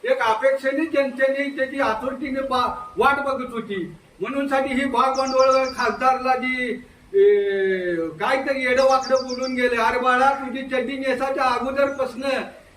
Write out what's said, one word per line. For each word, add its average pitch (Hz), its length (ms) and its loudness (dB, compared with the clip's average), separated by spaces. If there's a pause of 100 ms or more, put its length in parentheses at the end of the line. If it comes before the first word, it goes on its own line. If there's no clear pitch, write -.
एक 508 160 0
अपेक्षेने 269 640 0
जनतेने 277 720 -2
त्याची 269 240 -4
आतुरतेने 262 600 -4
बा-, 262 300 -2 (260)
वाट 277 240 2
बघत 269 320 -4
होती. 202 420 -8 (260)
म्हणून 277 280 -4
साठी 269 260 0
ही 277 100 0
भाग 262 280 4
भांडवळ 262 520 4 (120)
खासदारला 254 600 2
जी, 254 360 -2 (420)
ए, 196 80 8 (840)
काय 208 400 -2
तर 269 80 -2
येडं 254 280 2
वाकडं 262 320 2
बोलून 254 380 -4
गेले, 240 220 0
"अरे 233 220 0
बाळा, 254 320 4
तुझी 262 320 -6
चड्डी 262 360 -4
नेसाच्या 269 460 -2
अगोदरपासनं 262 840 -2 (480)